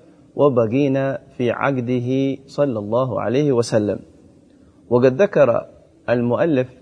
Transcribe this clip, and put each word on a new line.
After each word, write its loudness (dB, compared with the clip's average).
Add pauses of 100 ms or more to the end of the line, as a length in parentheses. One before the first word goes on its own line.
(340)
وبقين 0 (200)
في -2
عقده -2 (100)
صلى -2
الله -2
عليه 0
وسلم. 0 (880)
وقد 2
ذكر 2 (420)
المؤلف 0 (140)